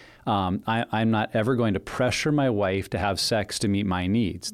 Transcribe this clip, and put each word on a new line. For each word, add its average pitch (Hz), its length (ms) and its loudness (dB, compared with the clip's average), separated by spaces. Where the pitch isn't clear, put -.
um, 98 380 0
I, 113 240 0
I'm 113 220 2
not 110 220 0
ever 117 200 2
going 113 200 2
to 95 60 -2
pressure - 520 -2
my 139 180 2
wife 98 400 0
to 101 80 -2
have 95 220 0
sex - 400 -2
to 110 80 0
meet 101 180 2
my 90 220 0
needs, 98 440 0